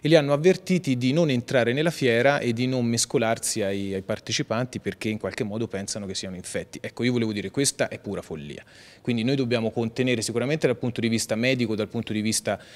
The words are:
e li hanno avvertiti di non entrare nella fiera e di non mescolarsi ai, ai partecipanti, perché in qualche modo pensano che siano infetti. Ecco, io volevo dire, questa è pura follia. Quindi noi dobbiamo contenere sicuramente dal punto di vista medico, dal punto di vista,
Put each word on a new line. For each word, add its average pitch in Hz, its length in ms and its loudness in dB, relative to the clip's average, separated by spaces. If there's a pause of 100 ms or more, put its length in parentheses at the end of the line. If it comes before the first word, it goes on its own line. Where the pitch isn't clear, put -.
e 151 60 0
li 160 80 8
hanno 143 180 6
avvertiti 175 640 2
di 127 160 2
non 160 180 4
entrare 120 420 2
nella 156 160 0
fiera 131 480 4
e 120 160 0
di 123 140 -2
non 127 180 0
mescolarsi 113 800 0
ai, 98 300 -2
ai 95 100 -4
partecipanti, 113 760 -4
perché 101 300 -6
in 107 80 -2
qualche 98 260 -4
modo 107 240 -4
pensano 101 380 -8
che 95 80 -8
siano 92 220 -8
infetti. 90 440 -8
Ecco, - 240 -8
io 123 80 2
volevo 117 220 0
dire, 98 160 -6
questa 139 380 0
è - 100 -10
pura 98 240 -8
follia. 73 420 -12 (380)
Quindi 117 220 -2
noi 135 120 2
dobbiamo 117 360 0
contenere 120 500 0
sicuramente 123 460 0
dal 120 100 0
punto 120 240 -4
di 117 60 2
vista 113 280 0
medico, 123 380 2
dal 104 140 -2
punto 113 260 -6
di 107 80 -2
vista, 107 380 -2 (160)